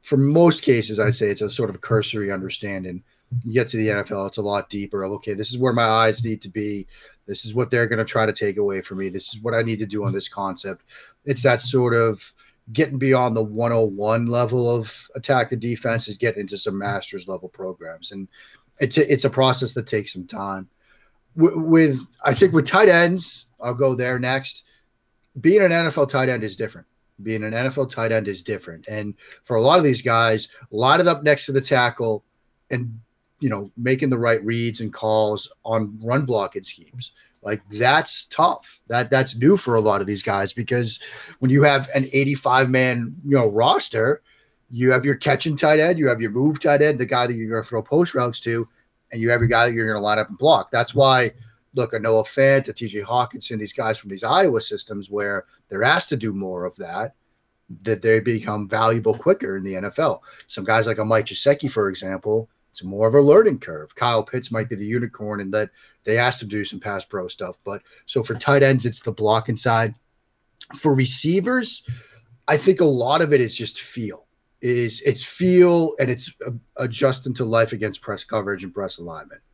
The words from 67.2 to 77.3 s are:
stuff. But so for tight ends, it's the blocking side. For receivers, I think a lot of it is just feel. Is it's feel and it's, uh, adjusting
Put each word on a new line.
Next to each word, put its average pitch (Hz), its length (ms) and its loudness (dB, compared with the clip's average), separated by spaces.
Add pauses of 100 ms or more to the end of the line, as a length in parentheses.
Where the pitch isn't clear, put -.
stuff. 90 380 -12
But 101 180 -10 (240)
so 117 160 -4
for 113 120 -6
tight 139 280 2
ends, 131 240 4
it's 113 140 -4
the 110 120 -6
blocking 110 440 0
side. 113 380 0 (840)
For 147 180 2
receivers, 185 880 -2 (640)
I 151 100 2
think 185 240 2
a 175 40 6
lot 139 380 2
of 147 100 2
it 135 80 6
is - 160 -2
just - 240 -8
feel. - 460 -10 (360)
Is 120 400 -2
it's - 220 0
feel 180 720 4
and 135 120 0
it's, - 220 -6 (140)
uh, 123 60 -8 (240)
adjusting 131 580 0